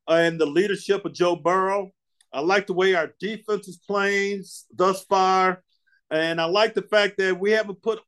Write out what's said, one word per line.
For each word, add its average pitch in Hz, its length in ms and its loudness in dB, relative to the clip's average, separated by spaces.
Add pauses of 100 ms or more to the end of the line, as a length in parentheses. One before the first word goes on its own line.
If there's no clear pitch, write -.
and 165 320 2
the 156 60 2
leadership 190 640 0
of 147 80 -8
Joe 170 220 0
Burrow. 190 560 -2 (380)
I 131 100 -8
like 196 260 0
the 196 80 -6
way 185 200 2
our 160 240 -2
defense 208 500 -6
is 185 100 -18
playing 202 640 -2
s-, - 340 -18
thus 190 300 0
far. 185 580 2 (480)
And 165 280 0
I 165 60 0
like 208 300 0
the 202 80 -2
fact 208 340 0
that 185 240 -2
we 202 120 0
haven't 208 300 -2
put 220 260 -4